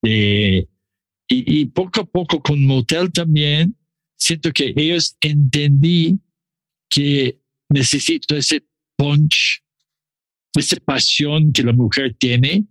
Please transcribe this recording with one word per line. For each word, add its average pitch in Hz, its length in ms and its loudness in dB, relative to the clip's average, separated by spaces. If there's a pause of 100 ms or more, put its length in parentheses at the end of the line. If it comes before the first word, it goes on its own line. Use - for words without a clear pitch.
De, 104 640 0 (600)
y, 156 320 0
y 147 60 0
poco 185 340 -4
a 190 40 -4
poco 170 380 -4
con 147 220 0
Motel 135 480 0
también, 156 640 0 (400)
siento 165 360 -4
que 135 240 -2
ellos 160 460 -2
entendí 147 960 2 (720)
que 143 500 -2 (300)
necesito 143 680 -2
ese 147 260 -2 (340)
punch, 147 680 0 (920)
esa 151 220 -2
pasión 147 760 0
que - 100 0
la 120 100 0
mujer 123 460 0
tiene. 131 520 0